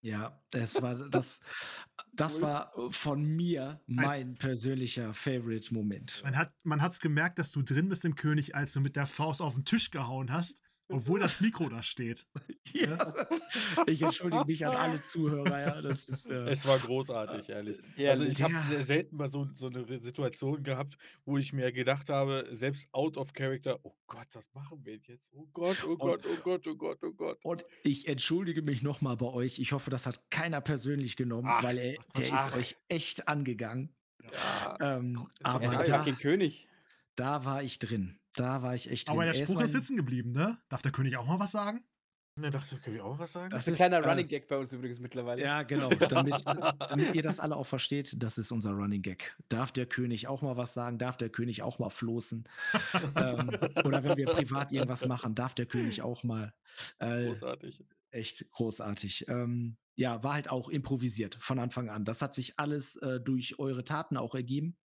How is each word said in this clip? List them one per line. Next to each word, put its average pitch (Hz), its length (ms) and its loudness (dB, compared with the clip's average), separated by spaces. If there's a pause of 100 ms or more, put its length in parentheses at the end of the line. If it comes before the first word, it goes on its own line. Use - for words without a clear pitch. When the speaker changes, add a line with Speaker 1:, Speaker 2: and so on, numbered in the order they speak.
Speaker 1:
Ja, 107 380 -6 (120)
es 117 280 2
war 127 280 -4
das, - 320 0 (180)
Speaker 2:
<laughs> - 540 -12
Speaker 1:
das 156 280 0
Speaker 2:
Cool. - 0 -
Speaker 1:
war, 147 360 0
äh, 123 140 -2
von 147 340 0
mir 151 560 0 (160)
Speaker 3:
Als 143 280 2
Speaker 1:
mein 123 120 -10
persönlicher 127 760 -2
Favorite-Moment. 113 1080 -2
Speaker 3:
Man 135 140 0
hat, 160 160 0 (100)
man 151 180 2
hat's 170 200 0
gemerkt, 160 360 2
dass 151 140 -2
du 143 120 0
drin 147 260 4
bist 180 160 -2
im 156 100 2
König, 151 400 2
als 143 180 0
du 143 60 0
mit 135 160 2
der 143 120 0
Faust 151 340 -2
auf 143 140 -2
den 135 100 0
Tisch - 260 2
gehauen 131 400 -4
hast, 170 300 -2 (280)
obwohl 139 300 2
das 180 220 2
Mikro 190 280 2
da 117 140 -6
steht. - 520 -4
Speaker 1:
<laughs> - 380 -14
Ja, 170 240 2
Speaker 3:
Ja? - 180 -2 (140)
Speaker 1:
das, 330 140 0 (420)
ich 160 160 4
entschuldige 180 440 2
mich 156 200 0
an 262 100 2
alle 160 260 2
Zuhörer, 147 580 0
ja, 143 220 -2
das 139 260 -2
ist, 139 200 -4
äh, 127 240 -2
Speaker 4:
Es 139 140 0
war 135 140 8
großartig, 120 680 -2
Speaker 1:
äh, - 0 -
Speaker 4:
ehrlich. 104 320 -6 (240)
Also, 139 180 6
Speaker 2:
Herrlich. - 20 2
Speaker 4:
ich 135 160 2
habe 165 140 6 (120)
Speaker 1:
Ja. 143 140 2
Speaker 4:
selten 147 360 2
mal 143 140 -2
so, 139 240 -2
so 127 140 -6
'ne 123 180 -6
Re-, 123 140 -6
Situation 135 640 -2
gehabt, 139 340 -2 (280)
wo 139 120 2
ich 139 160 0
mir 127 180 2
gedacht 127 380 2
habe, 135 420 2
selbst 131 420 -4
out 143 240 0
of 135 160 -6
character: 135 500 -2
"Oh - 120 -16 (120)
Gott, 120 260 -12
was 110 200 -18
machen 143 320 -14
wir 107 120 -10
jetzt? 123 360 -20
Oh 151 200 -18
Gott, 175 300 0
oh 165 140 -2
Speaker 1:
Und - 200 2
Speaker 4:
Gott, - 80 -8
oh 165 120 -2
Gott, 180 300 -2
oh 156 80 -4
Gott, 160 280 -4
oh 160 100 -4
Gott." 165 300 -6
Speaker 1:
und 170 220 -4 (180)
ich 139 240 0
entschuldige 160 540 0
mich 143 200 0
noch 143 200 0
mal 127 140 0
bei 120 120 0
euch. 127 320 -2
Ich 131 120 0
hoffe, 139 180 -2
das 131 160 -2
hat - 240 -8
keiner 160 320 0
persönlich 139 540 0
genommen, 120 400 2
Speaker 4:
Ach, 113 60 8
Speaker 1:
weil 123 160 2
er, 123 200 -2
Speaker 3:
ach - 100 -16
Quatsch. - 100 -4
Speaker 1:
der 131 140 0
ist 135 200 4
Speaker 4:
ach. - 20 -4
Speaker 1:
euch 123 240 0 (120)
echt - 380 -2
angegangen. 127 680 -2 (280)
Speaker 3:
Ja. - 80 -16
Speaker 4:
Ja, - 480 -2
Speaker 1:
Ähm, 123 500 0 (100)
Speaker 4:
ist 131 160 2
doch 120 60 2
Speaker 1:
aber 117 40 2
Speaker 2:
Er - 40 6
ist 123 100 4
der 170 60 6
Speaker 4:
geil. - 80 6
Speaker 1:
da, 151 140 4
Speaker 2:
fucking 131 100 0
König. 156 520 2 (460)
Speaker 1:
da 131 300 -2
war 135 180 -2
ich - 160 -6
drin. 107 400 -2 (160)
Da 127 280 0
war 123 120 0
ich 120 140 -6
echt 120 200 -4
Speaker 3:
Aber 165 160 4
Speaker 1:
drin. - 0 -
Speaker 3:
der 165 80 4
Speaker 1:
Er 135 100 2
ist 165 100 2
Speaker 3:
Spruch 180 80 2
ist 233 100 4
Speaker 1:
mein - 20 0
Speaker 3:
sitzen 262 240 0
geblieben, 123 340 0
ne? 185 280 2 (100)
Darf 131 120 -4
der 135 100 2
König 131 260 0
auch 117 100 -4
mal 175 120 2
was 202 120 0
sagen? 214 340 -2 (520)
Speaker 4:
Ne, 147 140 -2
dachte, 139 280 -4
können 110 160 -6
wir 110 100 -8
auch 131 140 -4
was 170 140 -6
sagen? 180 180 -6
Speaker 1:
Das 127 100 -2
Speaker 2:
Das - 60 0
ist - 0 -
'n 175 60 4
Speaker 1:
ist, 180 180 8
Speaker 2:
kleiner 170 100 6
Speaker 1:
äh, 151 40 2
Speaker 2:
Running 160 220 4
Gag 139 200 -4
bei 139 100 0
uns 131 160 -4
übrigens 123 260 -6
mittlerweile. 123 460 -2
Speaker 1:
ja, 147 180 2
genau, 143 360 4
Speaker 4:
<laughs> 170 80 8
Speaker 1:
damit, 143 380 4 (420)
damit 143 260 4
ihr 165 80 4
das 151 180 0
alle 156 160 0
auch 131 100 -4
versteht, 139 560 -2
das 113 160 -4
ist 110 140 -4
unser 110 200 0
Running 101 300 0
Gag. - 360 -8 (120)
Darf 123 220 0
der 127 140 0
König 120 420 -2
auch 135 140 -4
mal 131 160 -2
was 123 160 -2
sagen? 120 240 -4
Darf 123 200 -2
der 113 120 -2
König 117 320 -2
auch 117 180 -4
mal 113 100 0
floßen? 113 580 -4 (260)
Speaker 3:
<laughs> 165 440 0
Speaker 1:
Ähm, 127 440 0 (220)
oder 135 200 4
wenn 143 140 4
wir 139 120 2
privat 139 420 2
irgendwas 127 340 0
Speaker 4:
<laughs> - 0 -
Speaker 1:
machen, 120 300 0
darf 123 200 -2
der 120 120 0
König 117 340 -2
auch 120 220 -6
mal, 110 300 -2 (460)
äh, 120 220 0
Speaker 4:
Großartig. 127 640 -6 (260)
Speaker 1:
echt - 400 -8
großartig. 104 800 -2
Ähm, 120 480 -2 (200)
ja, 120 260 0
war 143 120 2
halt 147 140 -4
auch 127 200 -2
improvisiert 123 720 -2
von 131 180 0
Anfang 120 300 -2
an. 104 160 -4
Das 113 180 0
hat 135 120 -4
sich - 240 -6
alles, 147 380 -2
äh, 127 240 -2
durch 127 380 -2
eure 135 260 -2
Taten 151 320 -2
auch 120 180 -4
ergeben. 139 500 -2